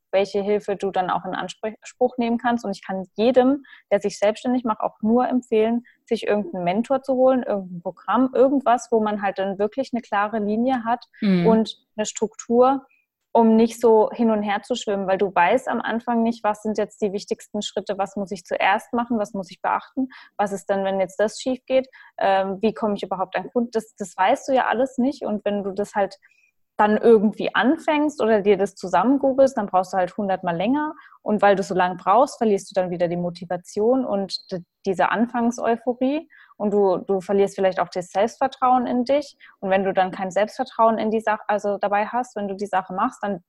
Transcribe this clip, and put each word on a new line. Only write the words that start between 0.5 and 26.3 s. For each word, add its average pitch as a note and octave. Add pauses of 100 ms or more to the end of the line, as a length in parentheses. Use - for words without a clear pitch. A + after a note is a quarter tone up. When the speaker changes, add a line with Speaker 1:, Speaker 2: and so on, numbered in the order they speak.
Speaker 1:
du F#3+
dann F#3
auch F3+
in F3+
Anspr-, G#3+
Anspruch -
nehmen A#3
kannst. A#3
Und G3
ich -
kann F#3+ (100)
jedem, B3+ (280)
der G3+
sich G3+
selbstständig A#3+
macht, A3
auch -
nur A#3+
empfehlen, A#3 (220)
sich -
irgendeinen G#3
Mentor A3+
zu C4+
holen, B3+
irgendein F#3
Programm, A3+
irgendwas, B3+
wo A3+
man G#3
halt F#3+
dann F#3+
wirklich G#3+
eine A3+
klare G#3+
Linie A3+
hat A#3 (160)
Speaker 2:
Mhm. F#3
Speaker 1:
und A3+ (180)
eine G#3+
Struktur, B3 (460)
um A3+
nicht A3+
so A3
hin A3+
und G#3
her G#3
zu B3+
schwimmen, G3
weil F#3+
du G3
weißt F#3
am A#3+
Anfang A3+
nicht, A#3
was G#3
sind G#3+
jetzt G#3
die G3
wichtigsten -
Schritte, G3+
was G3
muss G3
ich F#3+
zuerst -
machen, A#3+
was G#3
muss F#3+
ich -
beachten, - (280)
was G3
ist G3
denn, G3
wenn F#3+
jetzt F#3
das G#3+
schief C4
geht, C4 (300)
ähm, F#3+
wie A3
komme G#3
ich -
überhaupt F#3+
an -
Kunden, A#3+
das, A3
das -
weißt A3
du C#4
ja B3+
alles C4
nicht B3+
und G#3
wenn G3+
du G3
das G3
halt G3 (600)